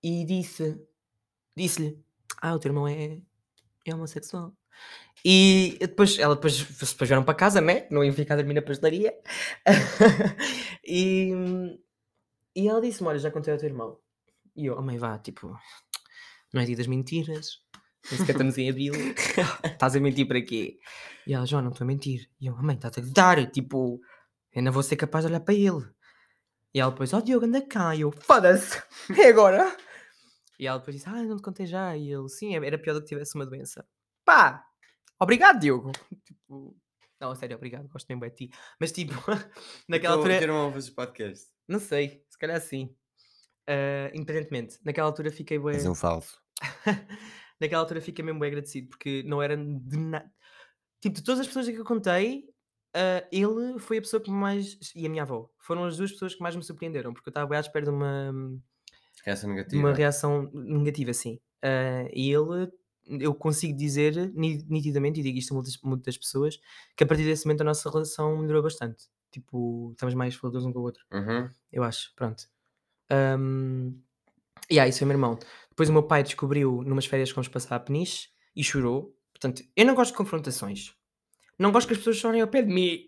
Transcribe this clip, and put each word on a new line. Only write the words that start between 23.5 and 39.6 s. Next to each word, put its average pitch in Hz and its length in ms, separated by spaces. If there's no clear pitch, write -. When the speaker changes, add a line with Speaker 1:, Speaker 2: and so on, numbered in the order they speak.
Speaker 1:
tipo, 127 500
eu 123 100
não 131 100
vou 135 100
ser 139 140
capaz 156 280
de 160 60
olhar 165 100
para 202 140
ele." 185 300
E 135 60
ela 131 120
depois: 131 220
"Oh, 226 80
Diogo, 240 240
anda 262 200
cá." 180 300
E 156 60
eu: 147 100
"Foda-se, - 680
<laughs> 196 100
é 359 100
agora." 220 480
E 135 80
ela 131 120
depois 139 180
disse: 143 120
"Ah, 226 160
não 214 120
te 202 60
contei 190 240
já." 180 300
E 147 160
ele: 135 160
"Sim, 208 280
era 147 220
pior 160 160
do 151 80
que 151 60
tivesse 147 280
uma 139 100
doença." 135 400
Pá, 190 400
obrigado, 240 400
Diogo. 135 320
Tipo, - 500
não, 131 120
a 127 40
sério, 123 200
obrigado, 131 320
gosto - 200
mesmo 127 120
bué 117 100
de 123 180
ti. - 20
Mas, 156 120
tipo, 151 220
<laughs> - 760